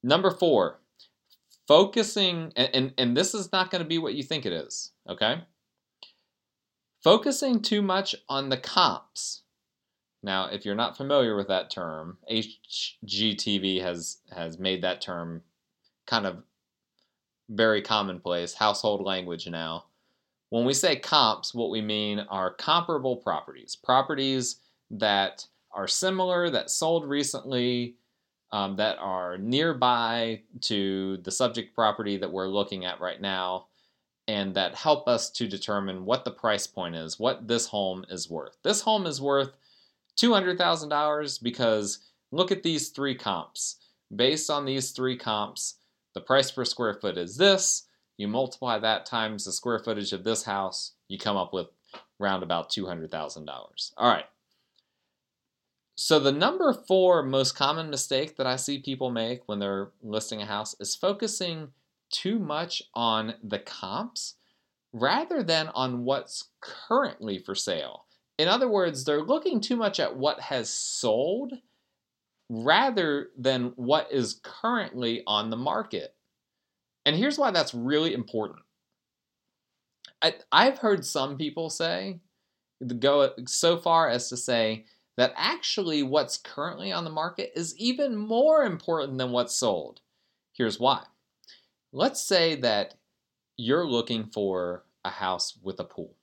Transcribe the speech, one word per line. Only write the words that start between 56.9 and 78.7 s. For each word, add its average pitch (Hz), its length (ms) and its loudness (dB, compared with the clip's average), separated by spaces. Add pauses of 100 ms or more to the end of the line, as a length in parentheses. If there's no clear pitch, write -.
most 131 300 2
common 156 360 0
mistake 139 480 -4
that 131 100 -2
I 127 100 0
see 139 220 -6
people 131 320 -4
make 117 360 -4
when 104 140 -4
they're 98 320 -4 (100)
listing 107 400 -6
a 104 40 -8
house 107 320 -6
is 101 160 -6
focusing 185 760 -4 (420)
too 214 280 -2
much 165 440 -4 (120)
on 110 480 2
the 104 160 -4
comps - 760 -8 (580)
rather 233 500 0
than 160 260 2
on 123 360 -2
what's - 460 -4 (100)
currently 110 800 -2
for 98 160 -8
sale. 76 500 -4 (340)
In 156 80 4
other 247 220 4
words, 170 360 0
they're 147 180 2
looking 285 360 0
too 208 160 -2
much 214 240 0
at 143 160 -2
what 135 240 0
has 123 300 -4
sold 175 840 -2 (960)
rather 156 840 2
than 127 400 0
what 127 360 0
is 120 300 0
currently 143 840 -2
on 107 220 2
the 113 80 -2
market. 131 580 -4 (920)
And 151 100 4
here's 285 220 2
why 262 140 4
that's 160 200 2
really 147 400 0
important. 110 480 -6 (1600)